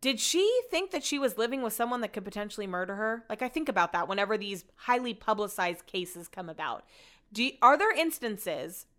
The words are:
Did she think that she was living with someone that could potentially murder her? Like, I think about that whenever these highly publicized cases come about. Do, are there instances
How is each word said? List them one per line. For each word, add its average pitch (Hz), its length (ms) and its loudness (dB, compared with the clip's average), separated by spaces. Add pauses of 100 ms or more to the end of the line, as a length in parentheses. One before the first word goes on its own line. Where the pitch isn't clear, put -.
Did 254 200 0
she 415 400 4 (100)
think 370 220 0
that 294 100 -2
she 285 160 -2
was 247 200 0
living 233 220 0
with 226 120 -2
someone 240 300 0
that 208 100 -4
could 208 120 -8
potentially 208 440 -8
murder 185 260 -4
her? 220 340 -4
Like, 214 140 -6
I 254 60 -2
think 311 200 -4
about 185 240 2
that 175 140 0
whenever 202 320 0
these 196 260 -8 (120)
highly 247 360 0
publicized 196 760 -2
cases 175 420 -8
come 180 200 -12
about. 156 360 -6 (480)
Do, 233 180 0 (100)
are 262 160 10
there 415 160 4
instances 190 920 -2 (120)